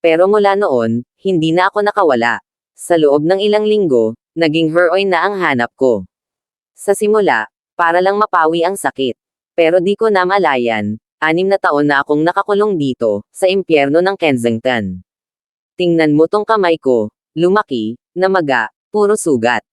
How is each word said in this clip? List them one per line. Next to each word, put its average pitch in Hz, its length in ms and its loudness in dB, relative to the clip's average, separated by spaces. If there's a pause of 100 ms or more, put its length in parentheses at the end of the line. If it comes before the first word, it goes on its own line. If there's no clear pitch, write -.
Pero 170 260 2
mula 202 240 2
noon, 123 480 -2 (160)
hindi 165 320 -2
na 180 160 2
ako 208 160 -2
nakawala. 135 560 0 (400)
Sa - 160 -2
loob 151 320 2
ng 190 160 0
ilang 214 240 0
linggo, 139 480 0 (240)
naging 160 320 0
heroin 180 400 0
na 170 160 0
ang 202 80 -2
hanap 143 400 -2
ko. 110 320 0 (720)
Sa 202 160 -2
simula, 196 560 0 (240)
para 170 240 0
lang 190 160 0
mapawi 170 480 0
ang 190 160 -2
sakit. 135 400 -6 (400)
Pero 170 240 2
di 202 160 -2
ko 226 80 0
namalayan, 139 960 0 (160)
anim 170 320 0
na 196 80 0
taon 147 320 0
na 143 160 0
akong 151 160 0
nakakulong 196 560 0
dito, 120 560 -4
sa 185 160 0
impyerno 156 480 0
ng 185 160 0
Kensington. 117 880 -2 (720)
Tingnan 165 400 2
mo 160 160 2
tong 208 160 -2
kamay 185 320 0
ko, 117 320 -2 (240)
lumaki, 151 640 -2 (160)
namaga, 165 560 -2 (240)
puro 208 240 0
sugat. 120 540 -2